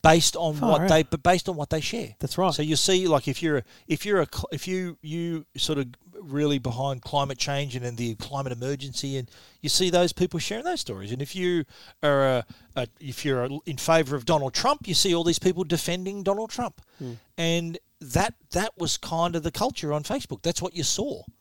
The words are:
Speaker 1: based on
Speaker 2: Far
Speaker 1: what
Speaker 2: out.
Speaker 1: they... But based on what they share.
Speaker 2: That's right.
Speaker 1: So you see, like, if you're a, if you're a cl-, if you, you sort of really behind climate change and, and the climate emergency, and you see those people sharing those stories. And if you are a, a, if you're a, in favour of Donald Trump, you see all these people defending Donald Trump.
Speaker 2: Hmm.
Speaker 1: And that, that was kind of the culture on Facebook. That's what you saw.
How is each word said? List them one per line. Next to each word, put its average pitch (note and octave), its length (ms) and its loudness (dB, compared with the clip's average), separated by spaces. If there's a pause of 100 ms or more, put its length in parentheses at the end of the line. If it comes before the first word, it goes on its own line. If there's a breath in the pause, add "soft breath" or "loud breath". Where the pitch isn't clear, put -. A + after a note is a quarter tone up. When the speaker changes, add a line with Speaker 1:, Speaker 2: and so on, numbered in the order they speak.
Speaker 1:
based D#3+ 340 6
on D#3+ 200 0
Speaker 2:
Far A3 160 2
Speaker 1:
what D3+ 100 6
Speaker 2:
out. F#3+ 60 2
Speaker 1:
they... D#3+ 160 6
But D3+ 180 -4
based F3 260 4
on F3+ 80 -4
what D3 140 -6
they D#3+ 100 0
share. - 380 -6
Speaker 2:
That's - 200 -4
right. F3+ 140 2
Speaker 1:
So D3+ 100 -2
you D3+ 140 2
see, F#3 320 4
like, D3 200 4
if C3+ 140 -4
you're D3+ 160 2
a, A#2 40 -2 (260 soft breath)
if - 180 -2
you're G3+ 160 2
a C#3 100 0
cl-, - 200 -6
if - 160 -8
you, F#3 340 -4
you E3 440 -6 (100)
sort D3+ 220 0
of C3+ 80 -2 (340)
really D3 380 0
behind B2+ 440 -4
climate C#3 360 -2
change C#3 380 -4
and, B2 80 -6
and A#2+ 140 -6
the A#2+ 180 -2
climate C#3 360 -6
emergency, C3+ 640 -6
and B2+ 140 -6 (300 soft breath)
you D3 80 -4
see F3+ 220 4
those F3 220 4
people F3+ 260 0
sharing A3 260 -4
those F4 160 -2
stories. G2 320 -8
And B2+ 80 -6
if C#3+ 160 -8
you F3+ 280 0 (380 soft breath)
are C#3 240 4 (120)
a, A#2 80 -4 (300 soft breath)
a, B2 100 -2 (140)
if C3+ 240 -10
you're C3 200 2
a, C3 60 -4 (160)
in D3 100 -6
favour D3+ 400 4
of B2 80 -6
Donald C#3 300 2
Trump, - 340 0
you F#3 60 0
see F#3 200 4
all E3+ 100 2
these E3 140 4
people F#3 260 0
defending F#3 580 -4
Donald G3+ 280 -2
Trump. - 300 -6 (180 loud breath)
Speaker 2:
Hmm. B2+ 140 -8 (240 loud breath)
Speaker 1:
And E3 420 0 (220)
that, E3+ 340 0 (180)
that G3+ 260 -2
was E3+ 180 -2
kind E3+ 400 -2
of D#3+ 60 -2
the D#3+ 80 -2
culture G#3 420 -2
on D3+ 100 -2
Facebook. A3 400 -6
That's E3 200 -2
what F3+ 140 -6
you E3 80 -4
saw. A#3 380 -2 (180)